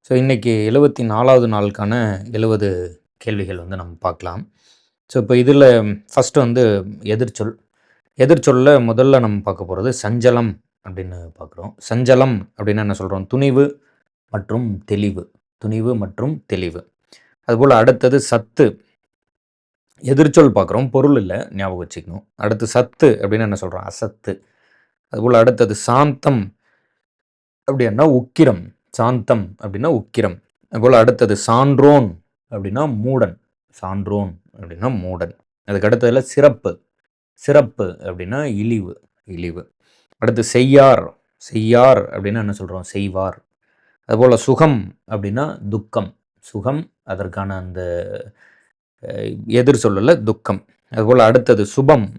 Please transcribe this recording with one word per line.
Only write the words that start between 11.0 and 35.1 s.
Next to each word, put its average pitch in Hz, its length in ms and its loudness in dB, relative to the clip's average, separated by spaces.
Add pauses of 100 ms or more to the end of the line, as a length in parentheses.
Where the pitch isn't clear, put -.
பார்க்குறோம். 87 400 -20 (140)
சஞ்சலம் 127 680 2
அப்படின்னா 104 200 -4
என்ன 104 220 -4
சொல்றோம்? 95 280 -8
துணிவு 139 540 0 (520)
மற்றும் 107 520 -6
தெளிவு. 101 460 -6 (280)
துணிவு 110 380 -4
மற்றும் 113 500 -8
தெளிவு. 90 460 -10 (520)
அதுபோல 123 320 4
அடுத்தது 127 440 4
சத்து. - 600 -2 (1200)
எதிர்ச்சொல் 139 520 4
பார்க்குறோம், 107 360 -2
பொருள் 139 260 2
இல்ல, 95 360 -6
ஞாபகம் 92 340 -8
வச்சுக்கணும். 82 380 -16 (100)
அடுத்து 110 320 -4
சத்து 127 560 2
அப்படின்னா 107 180 -2
என்ன 104 200 -4
சொல்றோம்? 92 240 -12
அசத்து. - 600 -12 (640)
அதுபோல 117 300 0
அடுத்தது 113 360 4
சாந்தம் 131 800 -2 (1160)
அப்படின்னா 123 400 0
உக்கிரம். 127 500 2 (280)
சாந்தம் 113 680 -2
அப்படின்னா 107 340 -6
உக்கிரம். 104 500 -6 (260)
அதுபோல 120 300 4
அடுத்தது 113 380 4
சான்றோன் 139 720 4 (420)
அப்படின்னா 113 500 -6
மூடன். 117 380 -2 (320)
சான்றோன் 98 680 -8 (160)
அப்படின்னா 90 320 -10 (120)
மூடன். 87 320 -10 (320)